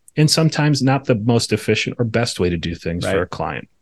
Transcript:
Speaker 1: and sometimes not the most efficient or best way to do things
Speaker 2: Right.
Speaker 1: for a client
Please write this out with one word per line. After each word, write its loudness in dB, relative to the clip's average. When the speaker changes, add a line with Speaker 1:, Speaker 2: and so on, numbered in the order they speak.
Speaker 1:
and 4
sometimes 2
not 2
the 2
most 2
efficient -2
or -2
best -2
way 2
to -2
do -4
things -6
Speaker 2:
Right. 0
Speaker 1:
for 0
a -4
client -8